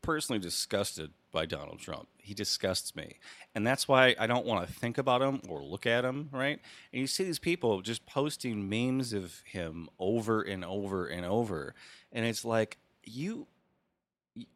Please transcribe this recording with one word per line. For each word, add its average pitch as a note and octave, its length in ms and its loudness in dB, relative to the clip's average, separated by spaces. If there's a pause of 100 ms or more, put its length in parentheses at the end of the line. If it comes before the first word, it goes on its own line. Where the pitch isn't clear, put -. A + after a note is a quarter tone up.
personally C#3 380 0
disgusted F2 720 -2 (200)
by D#2+ 140 0
Donald D#2 340 -6
Trump. - 280 -10 (100)
He G2+ 160 -14
disgusts F#2+ 640 0
me. D#2 220 -12 (360)
And G#2 140 0
that's C3 200 2
why C3 320 8
I A2+ 80 2
don't A#2+ 180 2
wanna F#2+ 200 0
think A#2 320 -4
about C3 240 4
him C3+ 260 2
or - 160 -6
look E2+ 220 -8
at A#2+ 200 4
him, C#3 260 -4
right? C#3 280 -2 (320)
And B2+ 100 -4
you C3+ 60 0
see - 160 -2
these F3 160 -2
people A#2 420 2
just A2 240 -4
posting B2 640 -2
memes B2 440 0
of F#2 320 -6
him E2 440 -8 (100)
over A2 420 2
and F#2 240 -4
over F#2+ 420 -2
and F2 180 -6
over. F#2+ 500 0 (360)
And A#2 140 -2
it's A2+ 200 -2
like, A2+ 320 2 (260)
you, D3+ 440 -6 (880)
y-, A#2+ 100 -12 (100)